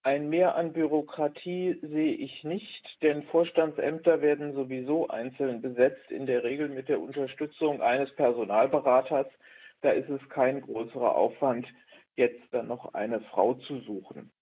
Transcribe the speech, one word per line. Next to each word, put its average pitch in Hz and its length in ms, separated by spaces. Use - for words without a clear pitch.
Ein 147 260
Mehr 175 260
an 165 160
Bürokratie 156 1080
sehe 156 320
ich - 320
nicht, - 560
denn 147 220
Vorstandsämter 160 960
werden 147 320
sowieso 135 560
einzeln 123 520
besetzt, 127 500
in 135 160
der 123 160
Regel 143 260
mit 131 180
der 123 140
Unterstützung 143 800
eines 135 340
Personalberaters. 127 1120
Da 143 80
ist - 180
es 139 220
kein 135 320
größerer 113 540
Aufwand, 120 520
jetzt 120 260
dann 117 160
noch 120 260
eine 110 260
Frau 110 360
zu 131 260
suchen. - 500